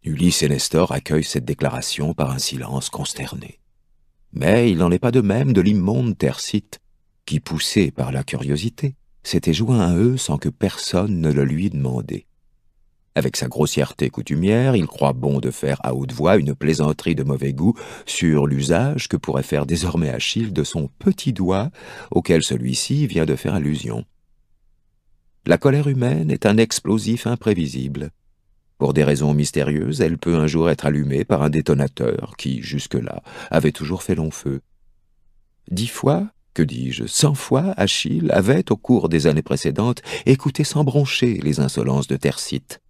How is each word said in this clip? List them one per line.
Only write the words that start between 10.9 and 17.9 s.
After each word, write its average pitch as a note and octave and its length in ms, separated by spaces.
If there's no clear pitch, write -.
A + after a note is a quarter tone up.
ne D#2 100
le C#2+ 140
lui D#2+ 260
demandait. B1 560
Avec C2 220
sa B1+ 100
grossièreté C#2 640
coutumière, A2 640
il E2 140
croit C#2 240
bon C2+ 260
de B1+ 140
faire C#2 320
à B1+ 100
haute C2 180
voix D#2 240
une C#2+ 200
plaisanterie D2+ 580
de C#2 80
mauvais C#2 300
goût E2+ 220